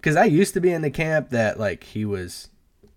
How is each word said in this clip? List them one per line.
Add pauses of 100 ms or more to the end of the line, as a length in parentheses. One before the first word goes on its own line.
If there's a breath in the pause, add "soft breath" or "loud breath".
'cause
I
used
to
be
in
the
camp
that,
like,
he
was (500)